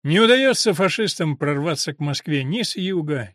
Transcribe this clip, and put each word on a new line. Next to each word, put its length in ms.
Не 180
удается 540
фашистам 640
прорваться 560
к 40
Москве 460
ни 160
с 160
юга, 580